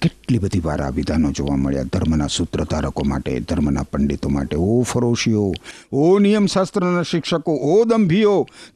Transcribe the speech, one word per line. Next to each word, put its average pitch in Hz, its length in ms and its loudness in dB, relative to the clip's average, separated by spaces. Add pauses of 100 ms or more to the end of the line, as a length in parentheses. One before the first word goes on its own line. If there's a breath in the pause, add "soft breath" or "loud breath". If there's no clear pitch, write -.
કેટલી - 360 0
બધી 95 220 -2
વાર 76 220 -2
આ 69 60 -2
વિધાનો 71 440 0
જોવા 69 240 -2
મળ્યા 67 260 0
ધર્મના 76 440 0
સૂત્રધારકો 73 800 -4
માટે, 69 360 -2
ધર્મના 71 420 -2
પંડિતો 71 460 -2
માટે. 71 280 -2
"ઓ 107 260 2
ફરોશીઓ, 113 680 0 (400 loud breath)
ઓ 165 260 4
નિયમશાસ્ત્રના 190 840 2
શિક્ષકો, 160 540 -2
ઓ 185 280 4
દંભીઓ, 208 640 2 (280 loud breath)